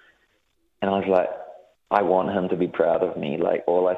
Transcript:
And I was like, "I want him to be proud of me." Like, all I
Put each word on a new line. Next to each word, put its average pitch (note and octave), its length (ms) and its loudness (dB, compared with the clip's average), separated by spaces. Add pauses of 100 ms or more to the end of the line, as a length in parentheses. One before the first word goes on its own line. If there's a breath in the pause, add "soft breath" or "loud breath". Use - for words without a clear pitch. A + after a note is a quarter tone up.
(840 soft breath)
And G2 80 0
I G2 80 0
was F#2 100 -2
like, F2+ 220 2 (600)
"I G#2 120 4
want F#2 340 2
him F2+ 140 -2
to F#2 60 -2
be F2 100 0
proud E2 360 0
of E2+ 140 0
me." D2+ 220 -4
Like, F2 280 -2
all F2+ 220 2
I F#2 100 0